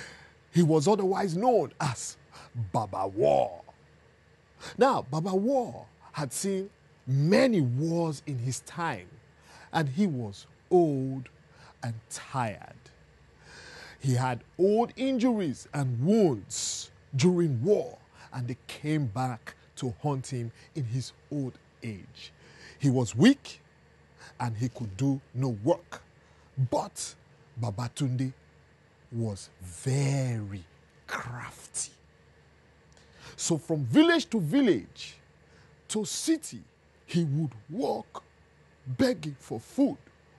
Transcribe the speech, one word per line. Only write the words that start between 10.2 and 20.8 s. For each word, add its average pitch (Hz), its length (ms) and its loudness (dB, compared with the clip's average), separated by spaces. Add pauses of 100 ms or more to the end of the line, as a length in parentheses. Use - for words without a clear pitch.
old 135 560 2 (560)
and 117 120 -6 (140)
tired. - 680 -6 (1200)
He 131 160 2
had 127 240 0 (180)
old 208 380 4
injuries 226 800 0
and 127 260 -2
wounds 160 920 2 (220)
during 160 480 4
war, 185 360 2 (340)
and 123 160 -6
they 127 100 -8 (100)
came 151 400 -2
back 123 460 -4 (220)
to 123 240 -4
haunt 139 280 -4
him 120 260 -6 (220)
in 139 100 -4